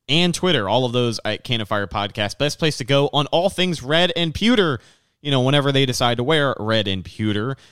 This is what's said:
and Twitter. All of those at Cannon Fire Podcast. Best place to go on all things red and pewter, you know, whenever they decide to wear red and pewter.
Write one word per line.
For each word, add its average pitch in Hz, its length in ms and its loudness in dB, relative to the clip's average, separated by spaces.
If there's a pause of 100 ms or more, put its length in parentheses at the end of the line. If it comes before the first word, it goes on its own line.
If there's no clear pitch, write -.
(100)
and 170 240 2
Twitter. 143 340 0
All 123 180 2
of 120 80 -2
those 120 300 0
at 104 200 -4
Cannon 113 220 -4
Fire 101 200 -2
Podcast. 101 520 -4
Best 147 200 -2
place 156 200 -2
to 120 80 -8
go 139 280 2
on 143 140 2
all 175 220 2
things 180 340 -2
red 165 320 2
and 165 180 -2
pewter, 196 460 2 (420)
you 143 100 -4
know, 131 100 4
whenever 139 300 2
they 135 140 2
decide 120 320 0
to 120 60 -2
wear 143 360 0
red 107 280 0
and 95 180 -4
pewter. 107 500 -4 (160)